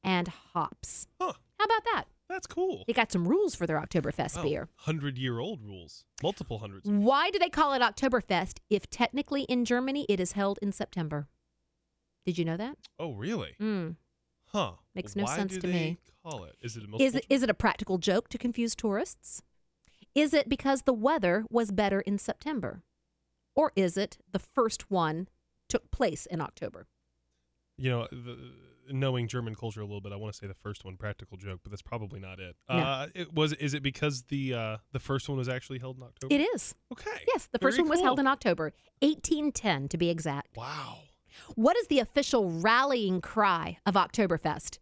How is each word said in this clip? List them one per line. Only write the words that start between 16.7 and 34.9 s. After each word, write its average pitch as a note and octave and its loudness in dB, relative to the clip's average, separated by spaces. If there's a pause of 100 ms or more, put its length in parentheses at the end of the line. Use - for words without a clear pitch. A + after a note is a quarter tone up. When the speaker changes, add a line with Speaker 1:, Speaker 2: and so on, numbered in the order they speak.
Speaker 2:
it A2 -12
a - -14
Speaker 1:
Is - -
it, G#2 -14
Speaker 2:
multiple B3+ 2
Speaker 1:
is C4 4
it A#3 2
a - 6
practical F#3+ 0
joke F#3+ 2
to A#3+ -8
confuse A#3 -2
tourists? - -4 (720)
Is D4 4
it D4+ 4
because C4+ 2
the C4 4
weather A3 2
was A3+ 2
better G3 2
in G3+ -2
September? G3 -6 (720)
Or D4 4
is F#3 2
it G3+ -2 (140)
the G3 -2
first - 0
one E3+ 0 (400)
took - -2
place F#3 0
in E3+ -6
October? - -10 (880)
Speaker 2:
You C3 0
know, A#2+ -2
the, A#2+ -14 (520)
knowing C3 0
German A#2 -6
culture A2 -8
a G#2 -8
little G2+ -8
bit, G2+ -10
I G2+ -8
wanna G#2 -8
say - -14
the G2 -10
first - -12
one, F#2 -14
practical G2+ -10
joke, F#2+ -12
but - -14
that's G2+ -14
probably G#2+ -10
not F#2+ -16
it. F2+ -14 (140)
Speaker 1:
No. C3 2
Speaker 2:
Uh, C3+ 0
it F3 -10
was. E3 4
Is D3 -2
it D3 -4
because C#3 -2
the, C3+ -4
uh, A2 -4 (160)